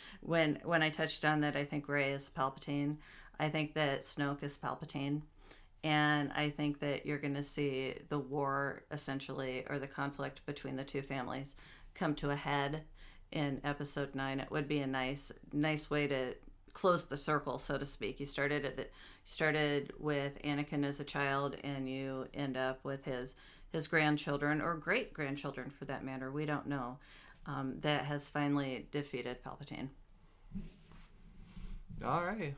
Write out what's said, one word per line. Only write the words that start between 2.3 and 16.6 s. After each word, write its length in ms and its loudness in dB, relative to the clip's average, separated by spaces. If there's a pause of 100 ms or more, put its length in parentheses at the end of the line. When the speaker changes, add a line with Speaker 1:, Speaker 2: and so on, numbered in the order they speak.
Speaker 1:
Palpatine. 600 2 (420)
I 100 4
think 260 0
that 280 4
Snoke 400 0
is 160 -6
Palpatine. 640 -2 (640)
And 480 4
I 180 2
think 300 0
that 260 0
you're 120 0
gonna 240 -2
see 520 0 (140)
the 100 0
war, 720 0
essentially, 800 -4
or 100 0
the 80 -4
conflict 580 -4
between 320 -6
the 80 -4
two 180 -4
families 520 -4 (400)
come 220 2
to 140 0
a 60 2
head 460 0 (480)
in 320 0
episode 520 -2
nine. 260 0
It 100 -6
would 160 0
be 140 2
a 60 0
nice, 440 -2 (220)
nice 360 2
way 200 2
to 260 0 (380)